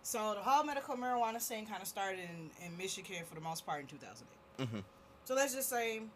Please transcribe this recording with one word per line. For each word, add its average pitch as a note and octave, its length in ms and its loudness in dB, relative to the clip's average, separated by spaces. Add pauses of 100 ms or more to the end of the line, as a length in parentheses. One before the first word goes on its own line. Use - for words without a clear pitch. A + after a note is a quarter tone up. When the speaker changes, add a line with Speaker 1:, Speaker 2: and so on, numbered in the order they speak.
Speaker 1:
So G#3+ 320 0
the G3+ 60 -2
whole C4+ 240 8
medical C#4 320 0
marijuana A#3+ 440 2
scene G#3+ 260 -2
kinda G#3 200 -6
started G3 340 -2
in, E3+ 300 -8 (160)
in E3+ 100 -8
Michigan F#3 520 -4
for E3 60 -14
the D#3 60 -8
most D#3+ 240 -4
part D3+ 160 -2
in C3+ 60 -10
two C#3+ 100 -12
thousand A2+ 300 -14 (320)
eight. C3 80 0
Speaker 2:
Mm-hmm. A2 120 -2 (460)
Speaker 1:
So B3+ 100 0
let's C4+ 200 4
just C4 160 0
say A3+ 320 2 (140)